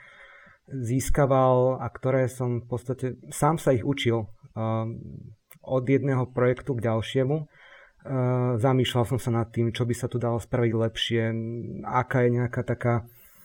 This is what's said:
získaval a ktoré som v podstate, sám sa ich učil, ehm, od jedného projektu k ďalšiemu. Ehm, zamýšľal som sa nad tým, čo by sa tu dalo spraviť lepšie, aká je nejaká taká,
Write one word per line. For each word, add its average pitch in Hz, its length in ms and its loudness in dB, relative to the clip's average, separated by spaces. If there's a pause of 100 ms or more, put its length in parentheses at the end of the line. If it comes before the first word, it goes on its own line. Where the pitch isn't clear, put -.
(720)
získaval 131 1120 2
a 123 80 -4
ktoré 131 400 0
som 120 320 -2
v 120 40 -20
podstate, 123 520 -6 (120)
sám 151 280 0
sa 139 160 2
ich 104 80 0
učil, 117 480 0 (240)
ehm, 113 440 -4 (640)
od 131 240 -2
jedného 131 440 2
projektu 123 480 0
k 110 120 -2
ďalšiemu. 131 520 0
Ehm, 127 1160 -4
zamýšľal 127 480 2
som 127 120 0
sa 120 120 -2
nad 117 200 0
tým, 117 200 0
čo 117 160 -2
by 120 80 0
sa 127 160 -4
tu 120 80 -4
dalo 117 200 0
spraviť 117 360 0
lepšie, 113 480 0 (640)
aká 123 400 2
je 120 80 4
nejaká 120 320 -2
taká, 120 400 0 (380)